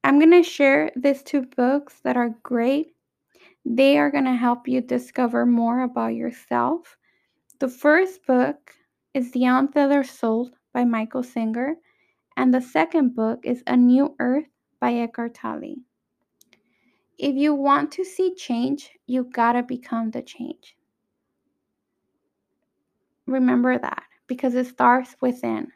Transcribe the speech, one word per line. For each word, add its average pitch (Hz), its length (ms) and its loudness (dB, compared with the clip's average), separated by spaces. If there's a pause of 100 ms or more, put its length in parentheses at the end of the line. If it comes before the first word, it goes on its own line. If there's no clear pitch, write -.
I'm 277 160 4
gonna 330 240 8
share 294 540 2
these 277 260 0
two 277 200 -2
books 262 580 -4
that 247 160 -2
are 240 260 -2
great. 254 540 -2 (640)
They 269 340 4
are 294 140 2
gonna 269 240 0
help 247 320 0
you 254 140 0
discover 247 640 -2
more 240 380 2
about 233 320 -4
yourself. 240 800 -4 (640)
The 262 100 -4
first 339 560 0
book 262 480 -2 (400)
is 247 180 -6
The 247 140 0
Untethered 277 600 2
Soul 240 460 -4 (220)
by 247 120 -2
Michael 226 380 -4
Singer, 240 520 -6 (600)
and 254 180 2
the 254 80 2
second 302 540 -2
book 226 300 -4
is 247 200 -6
A 247 100 0
New 247 440 4
Earth 254 260 -2 (340)
by 240 140 -2
Eckhart 233 400 -6
Tolle. - 440 -12 (1400)
If 277 180 -4
you 294 200 0
want 285 380 0
to 370 120 -6
see 370 300 -4
change, 262 560 -6 (160)
you 254 160 -2
gotta 240 400 0
become 247 480 -8
the 240 100 -8
change. - 560 -16 (2500)
Remember 254 540 2
that, - 240 -8 (240)
because 254 260 -4
it 254 140 0
starts 247 520 2
within. 247 560 -4